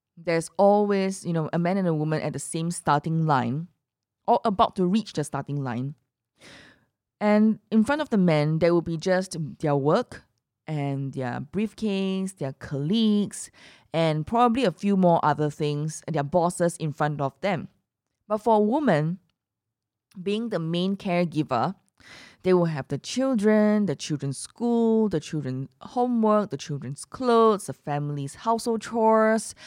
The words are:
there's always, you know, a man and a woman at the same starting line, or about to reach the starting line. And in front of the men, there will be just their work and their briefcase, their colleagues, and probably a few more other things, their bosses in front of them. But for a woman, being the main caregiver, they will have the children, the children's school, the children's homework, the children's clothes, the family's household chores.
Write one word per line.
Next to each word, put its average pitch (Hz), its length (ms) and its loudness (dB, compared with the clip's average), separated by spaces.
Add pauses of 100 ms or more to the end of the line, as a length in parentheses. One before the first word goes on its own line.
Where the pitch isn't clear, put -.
(180)
there's 165 400 -2
always, 202 680 2
you 135 60 -4
know, 160 220 -2
a 170 60 0
man 175 180 0
and 185 100 0
a 165 60 2
woman 156 280 -2
at 147 120 -4
the 143 60 -6
same 165 320 -6
starting 160 540 0
line, 139 440 0 (580)
or 233 160 2
about 220 320 0
to 185 100 0
reach 208 280 -2
the 151 100 -2
starting 143 400 -6
line. 127 320 -6 (1300)
And 214 380 4 (120)
in 220 140 4
front 294 160 0
of 285 80 -6
the 220 80 2
men, 156 420 4
there 170 140 4
will 170 80 4
be 165 160 -6
just 185 400 -2 (220)
their 147 180 0
work 156 460 0 (440)
and 139 460 -6
their 127 260 -8
briefcase, 190 920 -4
their 135 200 -8
colleagues, 208 960 -2 (420)
and 156 320 0
probably 240 380 2
a 190 80 4
few 202 240 -2
more 175 260 4
other 147 280 0
things, 147 580 -4
their 151 160 -2
bosses 170 540 0
in 151 160 -4
front 147 280 -2
of 139 200 -6
them. 180 260 -4 (600)
But 214 100 -4
for 220 180 2
a 208 60 4
woman, 208 580 2 (1040)
being 208 280 -4
the 180 100 -2
main 175 360 -2
caregiver, 156 800 -2 (640)
they 185 120 2
will 175 120 4
have 151 220 -4
the 143 100 -4
children, 214 880 2
the 151 100 -2
children's 139 420 -6
school, 226 720 0
the 160 100 0
children's 135 500 -6 (120)
homework, 220 720 0
the - 60 -6
children's 139 480 -10
clothes, 226 640 2
the 175 60 -8
family's 147 640 -6
household 226 460 -2
chores. 220 720 2 (140)